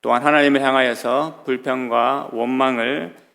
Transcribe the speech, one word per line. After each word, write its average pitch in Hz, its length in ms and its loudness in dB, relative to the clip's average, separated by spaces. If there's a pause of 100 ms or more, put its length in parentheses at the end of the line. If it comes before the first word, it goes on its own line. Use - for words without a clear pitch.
또한 120 220 0
하나님을 143 380 4
향하여서 135 840 0
불평과 127 840 -2
원망을 131 840 -2 (200)